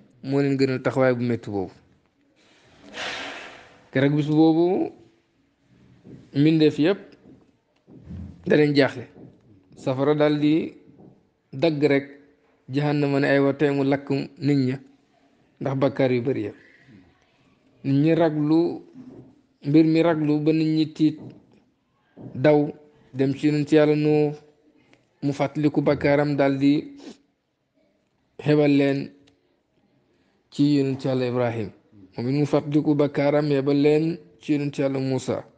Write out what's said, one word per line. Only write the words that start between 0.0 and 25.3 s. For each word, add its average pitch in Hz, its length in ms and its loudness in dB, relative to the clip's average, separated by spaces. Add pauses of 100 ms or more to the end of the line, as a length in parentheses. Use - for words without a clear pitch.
moo 135 180 0
leen 139 160 0
gënal 131 240 0
taxawaay 131 320 2
bu 120 80 -6
métti 117 280 -4
boobu. 95 200 -6 (2250)
Keroog 139 240 2
bis 151 100 0
boobu, 160 640 2 (1400)
mbindeef 151 440 4
yépp 175 200 2 (1500)
danañ 147 280 -4
jaaxle. 131 300 -2 (720)
Safara 139 380 -2
daal 151 260 0
di 151 320 0 (800)
dagg 147 300 -2
rek, 139 240 2 (640)
jahannama 143 520 -2
ne, 143 80 0
"Aywa, 139 260 2
tey 143 160 0
mu 139 140 0
lakk 139 260 -2 (280)
nit 143 280 0
ña 131 100 -4 (840)
ndax 135 180 -4
bakkaar 135 340 0
yu 123 100 -2
bari 123 240 -4
ya." 101 60 -10 (1300)
Nit 135 180 0
ñi 160 120 4
raglu, 160 680 0 (800)
mbir 151 200 4
mi 160 180 2
raglu 151 380 0
ba 151 120 0
nit 160 140 0 (100)
ñi 156 160 0
tiit, 151 260 0 (1160)
daw 147 380 2 (420)
dem 135 200 0
ci 143 120 -2
Yonent 147 260 0
Yàlla 151 240 6
Nuux, 151 380 0 (880)
mu 143 100 -2